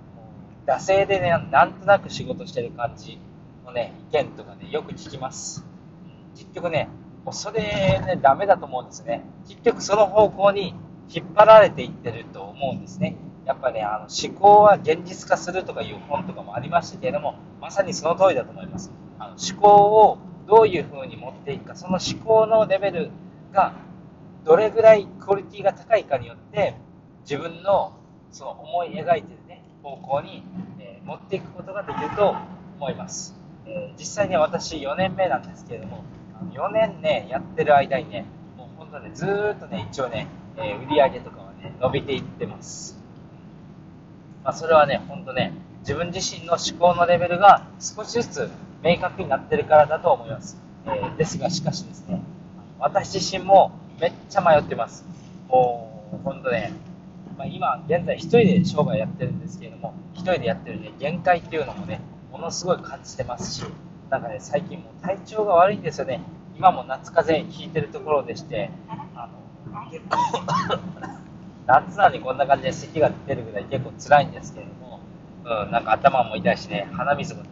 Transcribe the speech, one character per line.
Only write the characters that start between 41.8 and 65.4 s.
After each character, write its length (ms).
伸 100
び 120
て 120
い 40
っ 40
て 240
ま 140
す。 420
ま 60
あ、 20
そ 140
れ 80
は 120
ね、 220
ほ 80
ん 80
と 80
ね、 220
自 140
分 160
自 80
身 280
の 80
思 240
考 160
の 120
レ 100
ベ 120
ル 100
が 280
少 260
し 80
ず 120
つ 260
明 160
確 240
に 80
な 80
っ 60
て 120
る 80
か 120
ら 100
だ 120
と 140
思 140
い 40
ま 120
す。 180
え 60
ー、 260
で 80
す 140
が、 100
し 140
か 100
し 120
で 100
す 120
ね、 140
私 360
自 240
身 40
も 300
め 80
っ 40
ち 80
ゃ 60
迷 160
っ 40
て 120
ま 140
す。 180
も 640
う、 120
ほ 100
ん 80
と 80
ね、 220
ま 60
あ、 20
今、 400
現 180
在 120
一 120
人 100
で 260
商 200
売 140
や 80
っ 20
て 160
る 60
ん 100
で 80
す 100
け 80
れ 40
ど 80
も、 160
一 100
人 180
で 60
や 80
っ 40
て 120
る 100
ね、 180
限 240
界 160
っ 40
て 140
い 40
う 60
の 60
も 140
ね、 140
も 80
の 120
す 160
ご 80
い 40
感 240
じ 140
て 80
ま 140
す 220
し、 40
な 80
ん 40
か 60
ね、 120
最 220
近 160
も 120
う 20
体 180
調 240